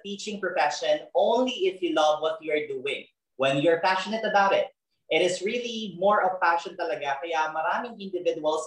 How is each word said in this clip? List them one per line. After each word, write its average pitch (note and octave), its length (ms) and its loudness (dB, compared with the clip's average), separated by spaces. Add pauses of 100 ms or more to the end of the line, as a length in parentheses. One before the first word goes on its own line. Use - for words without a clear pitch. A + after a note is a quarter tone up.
teaching G3+ 400 -8
profession D3+ 720 0
only A#3 560 2
if F#3 120 -14
you D#3+ 120 -2
love D#3 240 4
what D#3+ 200 -2
you're D#3 280 -2
doing. C3+ 400 -6 (320)
When C#3 240 2
you're E3 200 4
passionate G#3 440 0
about G3+ 280 4
it. - 160 0 (360)
It D#3+ 160 2
is F3+ 200 0
really A3 560 -4
more G3 240 4
of F#3 200 0
passion F3 320 0
talaga, C#3+ 440 -4
kaya D#3+ 320 -2
maraming G3 480 -4
individuals E3+ 680 -2